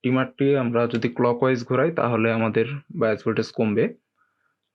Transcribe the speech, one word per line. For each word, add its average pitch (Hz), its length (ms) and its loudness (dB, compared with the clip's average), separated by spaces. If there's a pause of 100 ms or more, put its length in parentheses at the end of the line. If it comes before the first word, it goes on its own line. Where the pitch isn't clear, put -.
ট্রিমারটি 131 560 0
আমরা 120 300 0
যদি 120 220 -2
ক্লকওয়াইজ 120 560 0
ঘোরাই 131 260 0
তাহলে 117 400 0
আমাদের 113 340 0 (300)
বায়াস 110 280 -2
ভোল্টেজ 110 280 -2
কমবে। 113 440 0 (800)